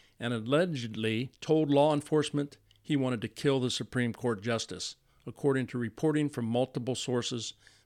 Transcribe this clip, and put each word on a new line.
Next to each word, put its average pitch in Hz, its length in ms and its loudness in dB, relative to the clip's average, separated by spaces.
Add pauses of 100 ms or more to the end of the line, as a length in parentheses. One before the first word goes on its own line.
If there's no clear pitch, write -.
(200)
and 120 140 -2
allegedly 117 1040 0
told 156 300 2
law 147 240 6
enforcement 147 640 0 (240)
he 151 160 0
wanted 127 240 0
to 117 80 -6
kill 135 320 2
the 123 100 0
Supreme 120 400 -2
Court 113 300 -2
justice, 107 540 -4 (300)
according 131 420 0
to 131 100 -6
reporting 147 520 0
from 120 160 -4
multiple 120 500 0
sources 120 580 -4 (320)